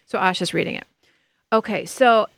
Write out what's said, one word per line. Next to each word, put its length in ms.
So 120
Ash 220
is 140
reading 220
it. 100
Okay. 320
So 540